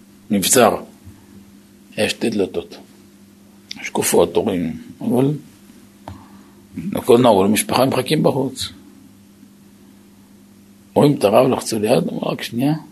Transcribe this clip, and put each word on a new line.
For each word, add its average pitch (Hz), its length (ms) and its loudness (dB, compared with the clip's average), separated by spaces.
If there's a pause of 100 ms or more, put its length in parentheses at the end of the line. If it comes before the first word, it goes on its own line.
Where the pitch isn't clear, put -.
(300)
מבצר. 104 460 4 (1200)
יש 101 120 0
שתי 120 200 -4
דלתות. 95 460 -4 (1040)
שקופות, - 520 0
תורים, 87 420 -2 (240)
אבל 123 300 0 (1600)
הכל - 240 4
נעול, 107 280 4
המשפחה 110 380 0
מחכים 135 380 -2
בחוץ. 139 460 -2 (2250)
רואים 139 200 4
את - 100 -6
הרב, 117 240 4
לחצו 113 300 -4
ליד, 120 340 0
אמר, - 200 -6
"רק - 100 -8
שנייה." 135 320 -2 (180)